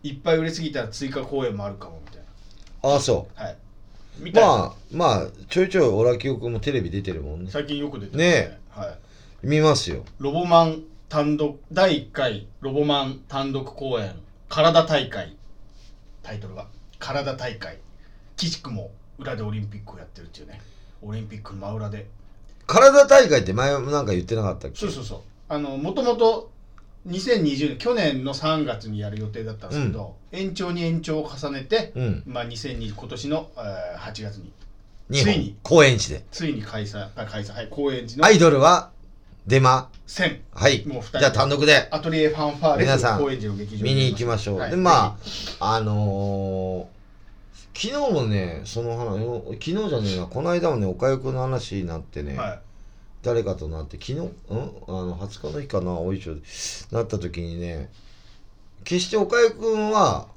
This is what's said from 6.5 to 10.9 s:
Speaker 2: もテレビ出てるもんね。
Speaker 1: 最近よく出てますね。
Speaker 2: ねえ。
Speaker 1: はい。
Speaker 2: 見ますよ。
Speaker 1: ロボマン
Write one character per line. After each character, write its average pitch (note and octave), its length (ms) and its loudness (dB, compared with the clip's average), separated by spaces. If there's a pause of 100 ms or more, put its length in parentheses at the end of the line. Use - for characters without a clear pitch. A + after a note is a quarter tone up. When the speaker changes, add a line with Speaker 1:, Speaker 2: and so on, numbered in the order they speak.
Speaker 2:
も A2+ 80 -4
テ C#3+ 140 -2
レ B2 80 0
ビ E2+ 80 -4
出 F#2+ 120 -4
て F#2+ 120 -6
る D#2+ 80 -6
も D2+ 160 -8
ん F2+ 80 -10
ね。 F#2 40 -10
Speaker 1:
最 D3 160 -6
近 D3 120 -6
よ D3 120 -4
く C3+ 100 -10
出 G2+ 80 -12
て - 40 -14
ま - 0 -
す C3+ 60 -6
ね。 E3 80 4
Speaker 2:
ね D3+ 340 2 (160)
え。 - 40 -16
Speaker 1:
は - 80 -8
い。 - 100 -12 (440)
Speaker 2:
見 D3+ 200 2
ま D#3 160 6
す - 120 -4
よ。 C#2 140 -6 (160)
Speaker 1:
ロ C#3 120 -4
ボ F3 140 -2
マ E3 200 8
ン D#3+ 180 -4 (240)